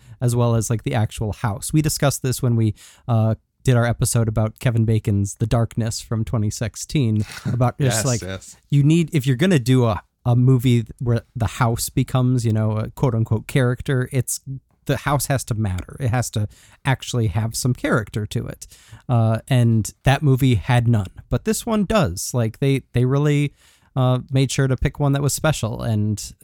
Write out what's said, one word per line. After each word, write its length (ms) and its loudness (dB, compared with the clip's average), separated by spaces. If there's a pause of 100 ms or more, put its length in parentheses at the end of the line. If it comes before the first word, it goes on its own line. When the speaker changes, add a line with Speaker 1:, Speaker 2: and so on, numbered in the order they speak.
(200)
Speaker 1:
as 160 0
well 200 2
as, 160 -2
like, 100 -2
the 140 -4
actual 360 -2
house. 400 -6
We 120 2
discussed 400 -2
this 180 -2
when 140 0
we, 180 2 (340)
uh, 280 2 (300)
did 120 4
our 80 2
episode 420 0
about 320 -2
Kevin 240 0
Bacon's 520 0
The 120 -2
Darkness 540 -2
from 240 -4
twenty 240 -2
sixteen, 720 -2 (220)
about 340 0
just 200 2
Speaker 2:
Yes, 60 0
Speaker 1:
like, 160 0
Speaker 2:
yes. 360 -12 (120)
Speaker 1:
you 140 4
need, 320 4
if 100 0
you're 120 2
gonna 200 4
do 280 4
a, 180 -2 (220)
a 100 4
movie 480 4 (160)
where 220 0 (120)
the 140 -2
house 400 0
becomes, 580 0
you 60 2
know, 240 0
a 160 -4
quote 240 0
unquote 320 0
character, 640 0
it's, 300 -4 (420)
the 140 -2
house 300 -2
has 180 -2
to 100 -4
matter. 460 -4
It 80 -2
has 220 0
to 180 -2 (340)
actually 440 -2
have 280 -2
some 180 0
character 520 -2
to 220 -6
it. 200 -16 (400)
Uh, 300 2 (100)
and 460 2 (100)
that 180 2
movie 340 2
had 340 0
none, 180 0 (220)
but 160 -4
this 200 -2
one 200 0
does. 480 -2
Like, 260 -2
they, 220 0 (100)
they 140 2
really, 480 0 (420)
uh, 240 2 (100)
made 220 2
sure 160 0
to 80 0
pick 240 -2
one 140 0
that 80 -2
was 120 0
special. 500 -2
And 500 -2 (100)